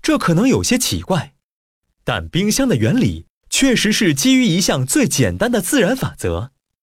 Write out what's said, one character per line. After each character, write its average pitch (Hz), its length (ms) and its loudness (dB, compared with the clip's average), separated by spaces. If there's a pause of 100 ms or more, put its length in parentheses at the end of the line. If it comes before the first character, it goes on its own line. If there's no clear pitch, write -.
这 311 160 2
可 175 160 0
能 196 160 2
有 120 120 2
些 - 160 0
奇 95 240 -4
怪， - 340 -4 (680)
但 87 240 -4
冰 202 240 -2
箱 269 160 0
的 202 80 0
原 110 180 2
理 147 340 -2 (220)
确 269 240 2
实 214 200 0
是 175 200 0
基 262 220 2
于 254 80 4
一 180 160 2
项 147 260 0
最 285 220 2
简 92 300 0
单 226 120 0
的 226 120 0
自 269 180 0
然 214 160 2
法 - 220 -6
则。 92 340 -6 (320)